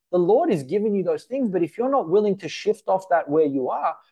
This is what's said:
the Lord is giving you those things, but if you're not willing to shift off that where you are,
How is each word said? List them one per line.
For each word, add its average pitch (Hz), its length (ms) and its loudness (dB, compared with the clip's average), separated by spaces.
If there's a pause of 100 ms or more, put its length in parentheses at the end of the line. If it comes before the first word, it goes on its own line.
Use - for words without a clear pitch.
(120)
the 180 60 2
Lord 233 320 4
is 160 120 0
giving 202 320 -2
you 196 80 0
those 165 220 -4
things, 247 260 -4
but 175 140 0
if - 120 -8
you're 247 140 -2
not 240 180 0
willing 196 300 2
to 165 100 -10
shift - 400 -6
off 190 200 0
that 156 200 0
where 156 160 4
you 139 260 -2
are, 175 260 -4 (160)